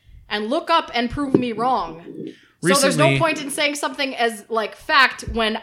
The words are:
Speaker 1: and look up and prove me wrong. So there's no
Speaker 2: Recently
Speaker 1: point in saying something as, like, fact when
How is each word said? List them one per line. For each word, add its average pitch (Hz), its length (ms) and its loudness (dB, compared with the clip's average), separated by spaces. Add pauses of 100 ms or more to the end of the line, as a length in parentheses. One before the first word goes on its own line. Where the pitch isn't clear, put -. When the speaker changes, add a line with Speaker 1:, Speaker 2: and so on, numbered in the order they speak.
(280)
Speaker 1:
and 214 200 -4
look 330 240 -2
up 320 240 2
and 240 160 0
prove 269 240 -2
me 247 160 0
wrong. 208 800 -4 (280)
So 175 140 4
there's 269 220 2
no 302 80 6
Speaker 2:
Recently - 140 4
Speaker 1:
point 311 220 0
in 277 100 -8
saying 294 240 -2
something 269 420 -4
as, 226 320 -2
like, 220 260 -2
fact 277 540 2
when 220 340 -2